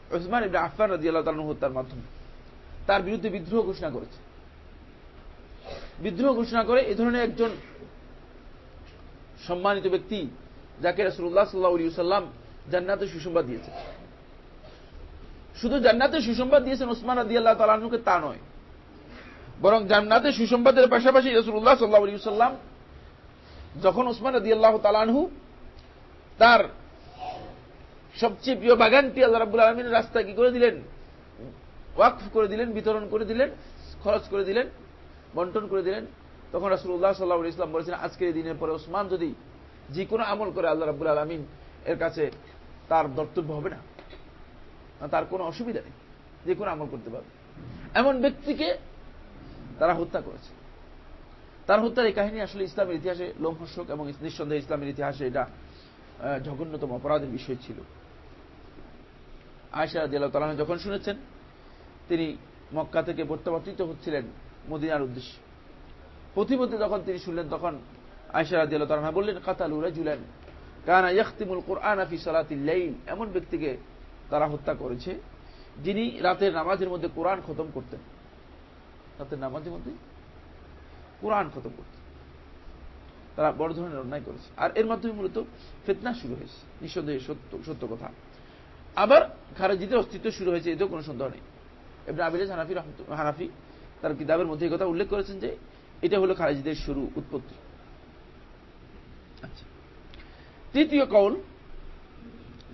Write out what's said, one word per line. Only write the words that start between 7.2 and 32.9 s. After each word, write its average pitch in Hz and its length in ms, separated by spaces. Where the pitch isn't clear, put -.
একজন 220 260
সম্মানিত 185 400
ব্যক্তি 185 420
যাকে 175 220
রাসূলুল্লাহ 185 400
সাল্লাল্লাহু 185 300
আলাইহি 165 140
ওয়াসাল্লাম 180 440
জান্নাতের 180 380
সুসংবাদ 165 380
দিয়েছেন। 123 280
শুধু 233 220
জান্নাতের 247 420
সুসংবাদ 247 440
দিয়েছেন 254 240
ওসমান 233 280
রাদিয়াল্লাহু 226 420
তাআলা 214 140
আনহুকে 220 260
তা 190 200
নয়, 156 200
বরং 208 260
জান্নাতের 214 440
সুসংবাদের 240 560
পাশাপাশি 254 420
রাসূলুল্লাহ 226 440
সাল্লাল্লাহু 214 300
আলাইহি 202 180
ওয়াসাল্লাম 220 340
যখন 196 240
ওসমান 247 280
রাদিয়াল্লাহু 220 440
তাআলা 214 220
আনহু 247 300
তার 226 260
সবচেয়ে 226 360
প্রিয় 233 200
বাগানটি 247 480
আল্লাহ 226 160
রাব্বুল 226 200
আলামিনের 233 320
রাস্তায় 226 320
কি 202 80
করে 240 180
দিলেন? 240 320
ওয়াকফ 202 360
করে 220 160
দিলেন, 220 240
বিতরণ 214 360